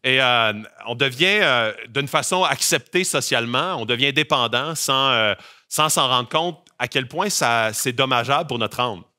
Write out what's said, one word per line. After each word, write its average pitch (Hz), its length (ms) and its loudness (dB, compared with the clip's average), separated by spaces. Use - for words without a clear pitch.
Et, 131 160 4
euh, 117 320 2
on 120 80 -4
devient, 139 460 2
euh, 120 320 2
d'une 139 180 -4
façon 180 380 0
acceptée 156 580 0
socialement, 131 720 -2
on 120 80 -6
devient 123 300 0
dépendant 135 600 0
sans, 135 380 2
euh, 110 220 2
sans 156 220 0
s'en 147 180 2
rendre 123 220 0
compte 160 360 -4
à 123 80 -2
quel 131 220 -4
point 185 200 -4
ça, 117 440 0
c'est - 180 -2
dommageable 131 560 0
pour 123 100 -4
notre 113 220 -4
âme. 110 220 -4